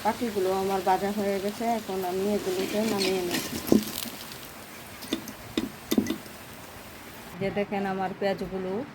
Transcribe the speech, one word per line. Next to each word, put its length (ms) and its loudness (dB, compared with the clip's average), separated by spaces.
বাকিগুলো 460 2
আমার 260 2
ভাজা 280 6
হয়ে 260 2
গেছে, 220 0
এখন 180 -2
আমি 120 2
এগুলোকে 420 0
নামিয়ে 380 2
নেব। 140 0
যে 80 0
দেখেন 260 0
আমার 260 0
পেঁয়াজগুলো 520 0